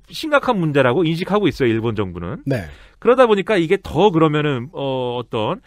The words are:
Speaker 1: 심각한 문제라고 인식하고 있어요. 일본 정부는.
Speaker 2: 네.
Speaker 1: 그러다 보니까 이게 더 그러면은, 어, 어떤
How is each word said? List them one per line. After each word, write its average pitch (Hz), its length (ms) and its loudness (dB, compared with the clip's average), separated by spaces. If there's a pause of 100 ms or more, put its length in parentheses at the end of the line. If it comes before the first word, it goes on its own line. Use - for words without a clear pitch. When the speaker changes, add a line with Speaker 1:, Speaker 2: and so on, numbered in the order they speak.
Speaker 1:
심각한 262 500 -2
문제라고 143 460 2
인식하고 180 420 0
있어요. 127 220 0
일본 113 260 0
정부는. 95 500 -8
Speaker 2:
네. 117 200 -4 (340)
Speaker 1:
그러다 247 280 4
보니까 208 280 2
이게 175 260 0
더 190 280 2
그러면은, 147 640 0
어, 131 440 -4
어떤 123 500 -4